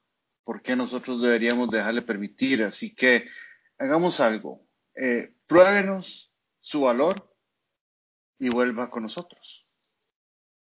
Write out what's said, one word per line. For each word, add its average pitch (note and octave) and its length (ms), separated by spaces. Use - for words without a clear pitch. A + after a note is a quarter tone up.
por G#2+ 160
qué B2+ 160
nosotros B2 440
deberíamos A#2+ 480
dejarle A2 340
permitir, A2 600
así G#2 320
que B2 320
hagamos D#3 440
algo. G#2 440
Eh, B2 400
pruébenos F#3+ 880
su - 200
valor C#3 440
y C3 80
vuelva A#2+ 400
con A#2 140
nosotros. - 640